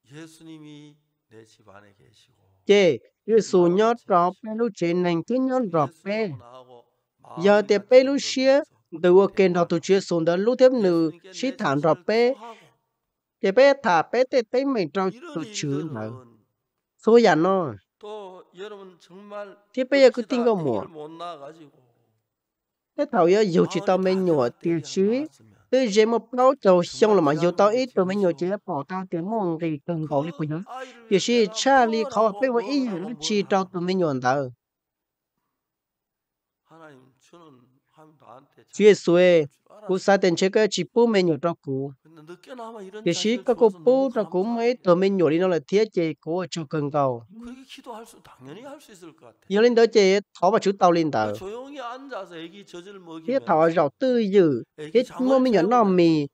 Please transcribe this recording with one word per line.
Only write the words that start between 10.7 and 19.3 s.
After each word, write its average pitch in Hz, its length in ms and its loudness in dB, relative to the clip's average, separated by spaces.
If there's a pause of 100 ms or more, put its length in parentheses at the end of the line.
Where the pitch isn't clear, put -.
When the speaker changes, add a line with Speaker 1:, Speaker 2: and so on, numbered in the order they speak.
Speaker 2:
nữa, 170 300 2
Speaker 1:
예수님께 185 220 -20
Speaker 2:
sĩ 254 180 -6
Speaker 1:
내 - 60 -18
Speaker 2:
thản 147 240 -2
rõ 160 120 2
Speaker 1:
정신을 170 140 -6
Speaker 2:
bé. 233 260 0
Speaker 1:
토하고 226 220 -14 (840)
Speaker 2:
Thì 196 100 0
bé 262 220 4 (100)
thả 175 180 2
bé 233 220 -2
tê 262 180 0 (100)
tê 262 140 -2
mình 226 280 -2
trong 190 200 -2
Speaker 1:
이런 294 220 -20
Speaker 2:
tụi 165 180 -8
Chúa 147 380 -6
mà. 117 100 -10
Speaker 1:
일들은 120 360 -14 (680)
Speaker 2:
Số 220 120 6
giờ 208 180 6
nó. 170 380 0 (260)
Speaker 1:
또 202 440 -18 (120)
여러분 196 440 -20
정말 202 560 -20 (180)